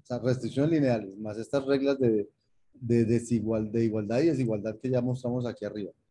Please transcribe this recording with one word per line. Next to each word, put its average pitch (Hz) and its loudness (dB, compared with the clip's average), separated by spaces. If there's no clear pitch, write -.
o - -20
sea, 123 -6
restricciones 127 0
lineales, 113 2
más 107 -8
estas 131 -2
reglas 139 2
de, 110 2
de 117 2
desigual-, 113 0
de 113 0
igualdad 110 0
y 170 4
desigualdad 110 -2
que 131 -6
ya 127 0
mostramos 123 -2
aquí 104 -6
arriba, 101 -8